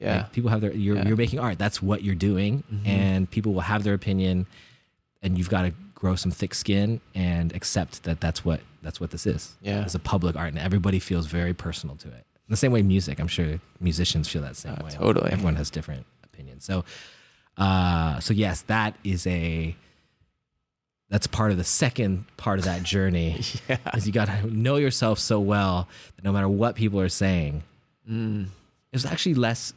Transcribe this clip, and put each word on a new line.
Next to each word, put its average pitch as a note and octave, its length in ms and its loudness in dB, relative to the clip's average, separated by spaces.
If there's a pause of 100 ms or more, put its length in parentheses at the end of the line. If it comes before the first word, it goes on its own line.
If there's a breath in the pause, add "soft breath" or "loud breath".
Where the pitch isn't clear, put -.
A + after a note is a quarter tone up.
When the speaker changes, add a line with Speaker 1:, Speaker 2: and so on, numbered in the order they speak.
Speaker 1:
Yeah. G#2+ 180 0
Speaker 2:
Like, G#2 140 -4
people A#2+ 180 0
have A2 100 2
their, G#2 120 0
you're, G#2 240 2
Speaker 1:
Yeah. G2+ 120 2
Speaker 2:
you're A2 80 4
making A#2 220 0
art. A2 200 -2
That's G2+ 240 -2
what G2 200 0
you're G2 120 0
doing, G2+ 580 2
Speaker 1:
Mm-hmm. G#2 140 -4
Speaker 2:
and F#2+ 440 2
people G#2+ 240 0
will F2+ 80 0
have G#2 200 0
their G2+ 120 2
opinion, F#2+ 520 0 (760 loud breath)
and F#2 160 0
you've F2 120 0
gotta F#2 220 2 (220)
grow F#2 220 0
some F2+ 140 -2
thick - 240 -4
skin G#2 460 0 (140)
and E2+ 400 0
accept - 480 -4
that E2 180 -2
that's E2 240 -2
what, D#2+ 160 0 (220)
that's D#2+ 180 -10
what E2+ 100 -8
this - 160 -6
is. - 360 -4
Speaker 1:
Yeah. G2+ 220 -4
Speaker 2:
It's F2+ 100 -6
a F2+ 40 -2
public F2 380 0
art, E2 140 -6
and D2+ 80 -6
everybody F#2+ 400 2
feels E2+ 280 -2
very F2 280 -2
personal D#2 420 -8
to - 120 -18
it. A#1+ 180 -20 (200)
In - 60 -6
the A2 60 0
same C3 140 4
way A2+ 100 6
music, F#2 380 4
I'm D#2+ 80 0
sure E2 300 -2 (220)
musicians E2 480 0
feel D#2 140 -4
that C2+ 140 -10
same - 220 -10
Speaker 1:
Uh, D2+ 60 -10
Speaker 2:
way. D#2 60 -12
Speaker 1:
totally. F2 420 2
Speaker 2:
Everyone E2+ 240 2
has D2+ 140 -2
different D2 340 -8 (200)
opinions. C2+ 420 -20
So, F#2 180 -2 (720 loud breath)
uh, F2 640 4
so - 140 0
yes, G2 280 0
that G#2+ 400 -2
is F#2 240 -2
a, E2 480 -2 (1300 soft breath)
that's G#2 180 2
part G#2+ 260 2
of F#2 40 2
the F2 80 0
second G#2 600 0 (100)
part G2 220 -2
of F2+ 80 0
that F2+ 160 -2
journey F2 580 2 (140)
Speaker 1:
<laughs> - 140 -10
Yeah. B2+ 100 0 (160)
Speaker 2:
is A2 120 0
you G#2+ 60 -2
gotta G#2 420 0
know B2 220 2
yourself B2+ 440 2
so G#2+ 200 2
well G2 480 2 (280 loud breath)
that - 80 -12
no G2 80 2
matter G2 160 2
what G#2 260 2
people G2+ 260 0
are F#2 80 4
saying, D#2+ 540 0 (480)
Speaker 1:
Mm. A2 360 -2
Speaker 2:
it - 460 -20
was B2+ 140 -2
actually E3+ 300 0
less, A#2 400 0